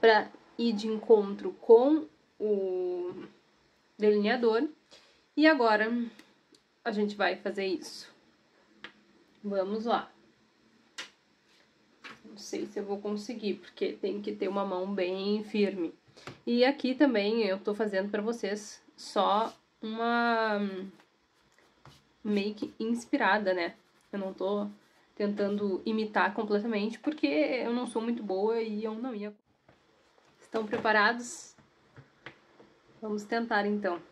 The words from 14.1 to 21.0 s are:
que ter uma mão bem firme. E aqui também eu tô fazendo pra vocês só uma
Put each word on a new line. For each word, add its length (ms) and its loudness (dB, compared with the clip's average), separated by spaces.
que 120 -6
ter 160 -4
uma 160 -2
mão 280 -4
bem 520 -2
firme. 500 -2
E 200 4
aqui 320 0
também 480 4
eu 160 0
tô 140 -2
fazendo 360 -2
pra 100 -2
vocês 640 -6
só 580 0
uma 800 0